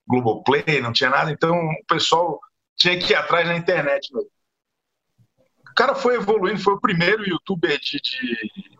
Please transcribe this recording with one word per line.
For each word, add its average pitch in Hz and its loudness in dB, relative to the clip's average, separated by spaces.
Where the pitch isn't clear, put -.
Globoplay, 127 0
não 120 -4
tinha 131 2
nada, 156 2
então 156 0
o 160 -2
pessoal 165 0
tinha 180 2
que 185 2
ir - 2
atrás 165 0
na 170 0
internet 156 -2
mesmo. 113 -6
O - -20
cara 262 2
foi 240 0
evoluindo, 202 0
foi 196 2
o 196 -6
primeiro 202 2
youtuber 165 -2
de, - -6
de - -8